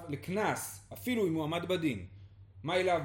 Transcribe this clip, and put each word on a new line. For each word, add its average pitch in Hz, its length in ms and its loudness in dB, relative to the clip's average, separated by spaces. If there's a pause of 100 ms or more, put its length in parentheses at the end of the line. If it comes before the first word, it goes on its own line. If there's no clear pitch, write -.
לקנס, 170 840 -2
אפילו 233 340 0
אם 160 80 2
הוא 160 100 0
עמד 165 240 0
בדין. 151 380 0 (560)
"מה 170 140 0
אליו 180 280 4